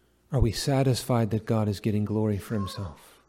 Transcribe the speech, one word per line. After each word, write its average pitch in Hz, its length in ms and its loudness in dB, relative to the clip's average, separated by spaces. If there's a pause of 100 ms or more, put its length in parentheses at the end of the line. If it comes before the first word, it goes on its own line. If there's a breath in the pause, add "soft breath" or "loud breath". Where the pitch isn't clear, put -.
(340)
are 135 60 0
we 117 120 4
satisfied 131 800 2
that 113 140 -2
God 110 220 2
is 101 120 -2
getting 104 260 0
glory 107 320 0
for 113 180 -6
himself? 98 720 -8